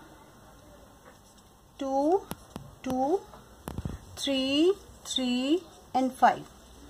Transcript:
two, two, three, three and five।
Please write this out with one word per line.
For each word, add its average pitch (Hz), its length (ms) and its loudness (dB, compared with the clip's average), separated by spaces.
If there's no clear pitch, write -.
two, 285 420 2
two, 262 360 0
three, 277 520 2
three 262 540 0
and 254 160 2
five। 220 340 2